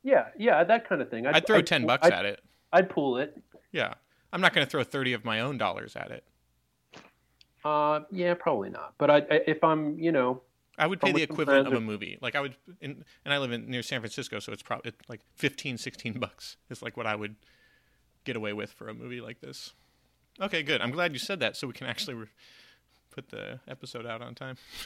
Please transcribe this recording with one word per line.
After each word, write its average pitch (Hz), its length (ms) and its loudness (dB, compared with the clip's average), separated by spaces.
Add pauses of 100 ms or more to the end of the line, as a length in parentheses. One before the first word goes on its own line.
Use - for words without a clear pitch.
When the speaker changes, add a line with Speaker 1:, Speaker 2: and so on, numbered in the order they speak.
Speaker 1:
Yeah, 254 240 6 (100)
yeah, 202 260 6
that 226 240 4
kind 156 140 0
of - 80 -6
thing. 117 180 -4
I'd, 151 80 4
Speaker 2:
I'd 160 120 4
throw 220 100 6
Speaker 1:
I'd, - 100 4
Speaker 2:
ten 139 180 2
bucks 135 220 4
Speaker 1:
I'd, 175 60 8
Speaker 2:
at 92 120 0
it. 101 140 -4 (320)
Speaker 1:
I'd 185 180 6
pool 135 280 0
it. 147 200 -4 (360)
Speaker 2:
Yeah. 135 220 -2 (360)
I'm 180 80 -4
not 180 140 6
gonna 151 140 4
throw 139 180 0
thirty 131 260 -2
of 113 140 -4
my 110 160 0
own 135 160 -2
dollars 107 400 -4
at - 140 -10
it. - 120 -12 (1400)
Speaker 1:
Uh, 151 380 2 (100)
yeah, 175 240 0
probably 139 340 0
not. - 280 -12
But 143 120 6
I, 147 80 10
I, 151 300 4
if 156 160 2
I'm, 156 340 2
you 165 140 0
know, 127 300 2 (360)
Speaker 2:
I 156 80 2
would 180 140 -2
Speaker 1:
if - 40 0
I'm 190 40 4
Speaker 2:
pay 190 60 6
the 165 80 2
Speaker 1:
with 143 80 0
some 156 60 -8
Speaker 2:
equivalent 135 320 4
of 131 60 0
Speaker 1:
friends 117 80 2
Speaker 2:
a - 20 -6
Speaker 1:
or - 20 -6
Speaker 2:
movie. 101 360 -8
Like, 120 140 -4
I 143 60 0
would, 135 140 -8 (240)
in, 147 240 -12 (200)
and 143 100 -2
I 143 60 2
live 127 120 -2
in, 113 180 -6
near 123 120 -4
San 123 200 -6
Francisco, 113 380 -8
so 110 120 -10
it's 104 100 -10
prob-, - 240 -6
it's - 240 -14
like 117 120 -14 (140)
fifteen, 135 420 -4
sixteen 120 420 -8
bucks - 380 -10 (120)
is, 127 140 -14
like, 117 120 -10
what 117 120 -6
I 107 80 0
would 107 200 -8 (880)
get 123 120 -6
away 107 180 -4
with 104 180 -6
for - 160 -18
a 110 60 -12
movie 123 280 -12
like 113 200 -14
this. - 320 -16 (680)
Okay, 190 240 -2
good. 135 180 0
I'm 120 100 0
glad 165 220 -2
you 160 60 -8
said 196 200 -6
that 113 160 0
so - 100 -8
we 120 80 -8
can 131 140 -12
actually 127 280 -6
re-, 113 120 -12 (840)
put - 200 -16
the - 380 -12
episode 127 380 -14
out 113 160 -8
on 120 140 -14
time. 131 220 -12 (280)